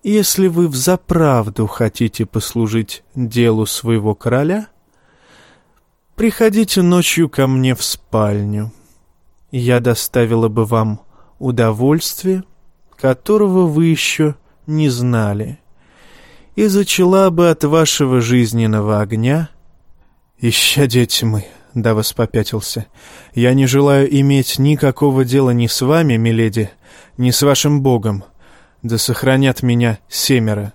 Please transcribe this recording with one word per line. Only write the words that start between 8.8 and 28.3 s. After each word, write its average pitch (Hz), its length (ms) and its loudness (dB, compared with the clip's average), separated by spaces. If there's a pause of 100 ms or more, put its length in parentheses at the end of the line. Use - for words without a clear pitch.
Я 123 300 0
доставила 117 680 0
бы 110 160 0
вам 110 380 -2 (360)
удовольствие, 131 1080 -2 (500)
которого 185 720 2
вы 156 200 2
ещё 160 480 0 (320)
не 156 200 0
знали. 120 720 -2 (960)
И 208 120 2
зачала 190 640 2
бы 170 200 2
от 160 140 0
вашего 147 580 2
жизненного 113 800 0
огня. 117 480 -2 (880)
"Исчадие 123 680 0
тьмы", 110 400 -4 (300)
Давос 110 380 0
попятился. 110 720 -4 (460)
"Я 123 200 2
не 135 140 4
желаю 139 400 4 (140)
иметь 139 360 0
никакого 135 680 2
дела 131 260 2
ни 120 160 0
с - 140 -4
вами, 143 340 2
миледи, 113 560 0 (460)
ни 123 140 0
с - 100 -2
вашим 143 400 2
богом. 107 420 0 (580)